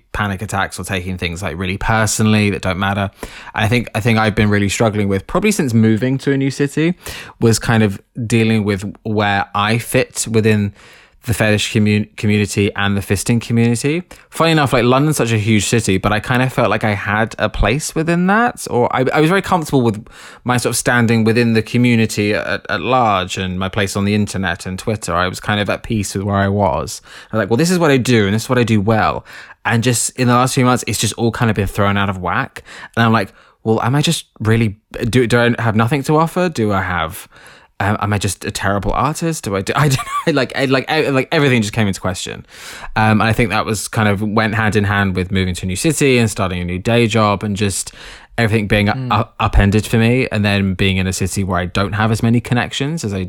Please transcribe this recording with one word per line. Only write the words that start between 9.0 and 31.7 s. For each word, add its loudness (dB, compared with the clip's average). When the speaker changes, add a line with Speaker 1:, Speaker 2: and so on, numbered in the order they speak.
Speaker 1:
where 0
I 0
fit -2
within 2
the -2
fetish 0
commu-, 0
community 0
and -2
the -2
fisting 0
community. 0
Funny 2
enough, 2
like, 4
London's 4
such 0
a 2
huge 2
city, 0
but -2
I 0
kind 0
of 0
felt 0
like -2
I 0
had -2
a 0
place -2
within 0
that, 2
or 2
I, 0
I 2
was 4
very 2
comfortable 0
with 0
my 2
sort -2
of -4
standing 4
within 4
the 4
community 2
at, -4
at -4
large 0
and -4
my -4
place -2
on 0
the 0
internet -2
and -8
Twitter. -4
I 0
was -8
kind -2
of -2
at -4
peace -4
with -4
where 0
I 2
was. -2
I -4
was 0
like, -4
"Well, 4
this 2
is 2
what 4
I 6
do 2
and 2
this -2
is -6
what 0
I 4
do 2
well." 0
And 0
just -2
in 0
the 4
last 2
few 2
months, 2
it's -4
just -2
all 0
kind 0
of -4
been -2
thrown 0